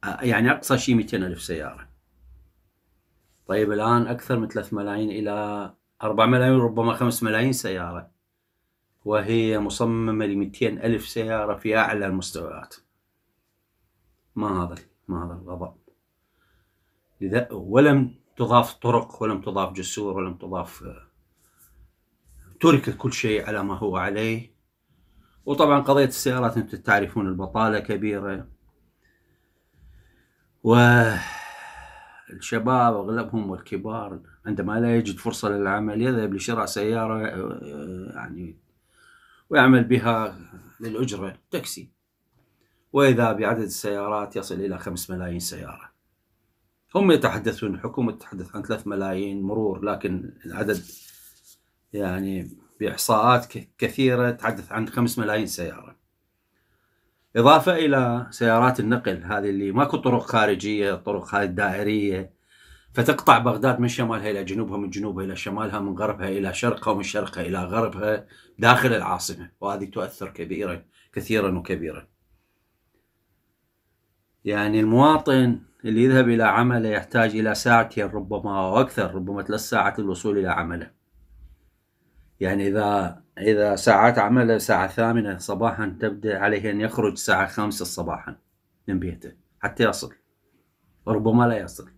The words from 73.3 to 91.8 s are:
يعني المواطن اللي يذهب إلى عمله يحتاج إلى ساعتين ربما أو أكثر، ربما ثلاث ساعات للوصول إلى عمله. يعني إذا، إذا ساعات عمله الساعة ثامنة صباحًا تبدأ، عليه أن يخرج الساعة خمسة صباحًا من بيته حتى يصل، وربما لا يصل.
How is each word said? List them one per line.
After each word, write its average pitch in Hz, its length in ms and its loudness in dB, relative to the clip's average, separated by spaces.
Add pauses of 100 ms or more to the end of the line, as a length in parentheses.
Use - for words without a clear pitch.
يعني 104 360 0
المواطن 131 800 4 (240)
اللي 113 200 2
يذهب 131 240 6
إلى 113 160 4
عمله 113 440 2
يحتاج 107 480 0
إلى 110 180 0
ساعتين 113 520 2
ربما 98 520 -6
أو 95 220 2
أكثر، 95 340 -2
ربما 95 280 -6
ثلاث 107 180 -4
ساعات 101 380 0
للوصول 101 400 -2
إلى 92 100 0
عمله. 85 420 -4 (1500)
يعني 98 280 0
إذا، 101 540 -2 (160)
إذا 104 380 2
ساعات 113 420 6
عمله 113 380 4
الساعة 95 320 2
ثامنة 113 500 0
صباحًا 104 640 -2
تبدأ، 104 380 -2
عليه 104 320 0
أن 101 100 -2
يخرج 107 320 0
الساعة 95 340 2
خمسة 104 380 -4
صباحًا - 540 -8 (500)
من 95 100 0
بيته 87 340 -8 (280)
حتى - 240 0
يصل، - 300 0 (920)
وربما 110 420 4
لا 113 100 0
يصل. - 400 -12